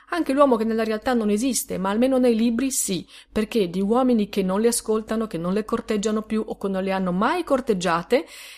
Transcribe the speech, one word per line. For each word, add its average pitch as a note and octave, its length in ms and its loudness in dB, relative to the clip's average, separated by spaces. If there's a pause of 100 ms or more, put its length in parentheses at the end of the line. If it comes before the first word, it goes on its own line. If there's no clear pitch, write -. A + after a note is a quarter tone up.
anche D#4+ 220 -2
l'uomo C4+ 240 4
che A3 80 0
nella A3 200 0
realtà A3 300 -2
non G#3+ 160 0
esiste, G#3+ 480 -2
ma F#3 120 -2
almeno B3+ 280 2
nei B3 160 4
libri A#3+ 360 0
sì, F#3+ 360 -4 (260)
perché G#3+ 380 0
di F3+ 100 -4
uomini A3+ 480 2
che G3 140 -2
non F#3 180 0
le A#3 80 4
ascoltano, A3 580 -2
che E3+ 120 -6
non F3 160 -2
le G#3+ 100 -2
corteggiano A3 580 -2
più G#3+ 240 -4
o - 120 -10
che G3+ 100 -4
non F#3+ 140 -2
le F#3+ 100 -2
hanno F#3+ 200 0
mai C4+ 300 0
corteggiate, G#3+ 840 0 (320)